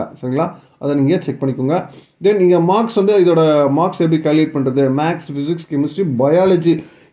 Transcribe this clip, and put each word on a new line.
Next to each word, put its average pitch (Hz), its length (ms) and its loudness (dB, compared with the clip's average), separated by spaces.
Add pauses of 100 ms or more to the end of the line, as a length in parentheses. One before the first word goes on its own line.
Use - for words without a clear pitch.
(180)
சரிங்களா? 131 300 -4 (320)
அதை 143 160 -4
நீங்க 143 260 2
check 143 200 -8
பண்ணிக்கோங்க. 135 360 -2 (460)
Then 202 180 2
நீங்க 180 180 4
marks 208 420 0
வந்து 208 220 2
இதோட 170 180 4 (280)
marks 170 360 -2
எப்படி 160 160 0
calculate 156 340 0
பண்றது, 135 280 0 (160)
Maths, 165 380 -4
physics, 160 340 -6
chemistry, 147 340 -2 (140)
biology, 165 540 2 (400)